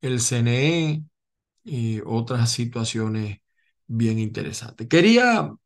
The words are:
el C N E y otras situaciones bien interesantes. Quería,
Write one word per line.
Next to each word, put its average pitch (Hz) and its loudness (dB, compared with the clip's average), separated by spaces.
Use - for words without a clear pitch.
el 127 -2
C 120 0
N 143 2
E 156 -4
y 113 -4
otras 117 0
situaciones 110 -4
bien 113 0
interesantes. 110 -8
Quería, 220 4